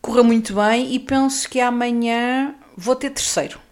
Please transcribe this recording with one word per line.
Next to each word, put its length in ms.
Correu 220
muito 320
bem 380
e 60
penso 500
que 100
amanhã 960
vou 200
ter 140
terceiro. 500